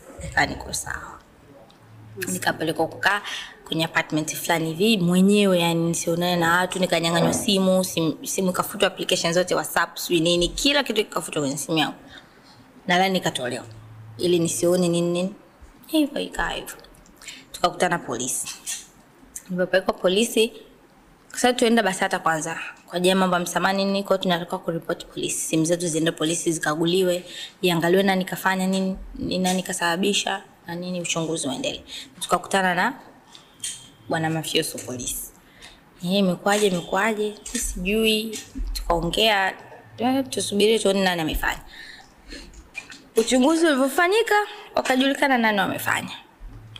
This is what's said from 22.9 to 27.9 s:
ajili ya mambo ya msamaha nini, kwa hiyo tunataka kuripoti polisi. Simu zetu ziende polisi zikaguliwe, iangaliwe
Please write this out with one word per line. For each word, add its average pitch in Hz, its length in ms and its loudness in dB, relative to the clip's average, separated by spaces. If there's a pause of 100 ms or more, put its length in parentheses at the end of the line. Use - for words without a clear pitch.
ajili 180 120 4
ya 190 60 4
mambo 185 200 4
ya 175 60 2
msamaha 180 320 0
nini, 196 300 0
kwa 196 120 2
hiyo 190 80 -2
tunataka 175 340 0
kuripoti 170 480 -6
polisi. - 320 -6 (100)
Simu 160 180 2
zetu 170 220 0
ziende 160 240 0
polisi 165 400 -2
zikaguliwe, 170 720 0 (380)
iangaliwe 175 420 4